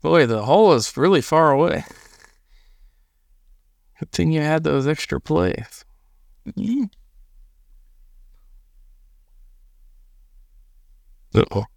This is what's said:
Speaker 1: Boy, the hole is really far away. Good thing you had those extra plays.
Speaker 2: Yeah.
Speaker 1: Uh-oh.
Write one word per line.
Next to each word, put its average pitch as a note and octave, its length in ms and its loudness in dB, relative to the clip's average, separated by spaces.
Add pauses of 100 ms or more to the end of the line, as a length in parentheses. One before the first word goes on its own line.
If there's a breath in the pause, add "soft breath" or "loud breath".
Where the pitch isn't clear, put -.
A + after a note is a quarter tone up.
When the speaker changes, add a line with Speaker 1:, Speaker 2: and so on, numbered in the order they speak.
Speaker 1:
Boy, D#3+ 240 4
the A2 180 -4
hole F3 300 4
is A2+ 240 -2
really D#3 240 2
far D#3 300 2
away. B2+ 320 0 (2250 soft breath)
Good - 120 -14
thing E3 200 -2
you D#3 100 -2
had D#3 220 -2
those C#3 240 -2
extra D3 320 -6
plays. - 640 -4 (720)
Speaker 2:
Yeah. A#3+ 300 -4 (4000)
Speaker 1:
Uh-oh. G2+ 300 0 (120)